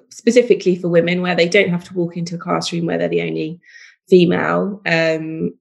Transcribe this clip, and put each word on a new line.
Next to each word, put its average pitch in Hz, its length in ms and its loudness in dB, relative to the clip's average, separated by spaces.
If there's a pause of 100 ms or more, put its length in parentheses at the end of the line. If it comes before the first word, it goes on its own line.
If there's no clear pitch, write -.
specifically 226 680 2
for 175 140 -4
women, 175 320 2
where 180 140 -2
they 175 120 2
don't 190 220 2
have 175 140 -2
to - 100 -18
walk 175 240 -4
into 170 180 -6
a 170 40 -10
classroom 170 480 -4
where 175 100 -2
they're 170 100 0
the 170 140 -2
only 160 380 -6 (500)
female, 180 800 2
um, 160 720 -2